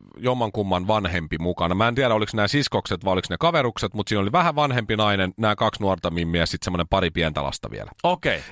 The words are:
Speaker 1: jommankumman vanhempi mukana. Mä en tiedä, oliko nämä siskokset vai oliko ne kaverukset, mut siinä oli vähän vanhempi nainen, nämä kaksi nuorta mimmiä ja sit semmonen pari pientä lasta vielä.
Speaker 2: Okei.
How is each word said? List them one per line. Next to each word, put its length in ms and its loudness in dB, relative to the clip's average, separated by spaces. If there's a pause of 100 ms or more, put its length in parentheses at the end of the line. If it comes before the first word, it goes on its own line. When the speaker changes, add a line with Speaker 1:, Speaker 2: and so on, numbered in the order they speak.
(180)
Speaker 1:
jommankumman 680 0
vanhempi 520 0
mukana. 360 0
Mä 140 4
en 60 0
tiedä, 200 2
oliko 200 0
nämä 140 2
siskokset 560 0
vai 80 2
oliko 180 0
ne 100 -4
kaverukset, 540 0
mut 140 -4
siinä 140 2
oli 100 -2
vähän 220 2
vanhempi 420 0
nainen, 400 2
nämä 200 2
kaksi 260 0
nuorta 280 0
mimmiä 320 0
ja 40 2
sit 160 -4
semmonen 260 -2
pari 220 2
pientä 320 -2
lasta 280 -6
vielä. 200 -12 (120)
Speaker 2:
Okei. 500 0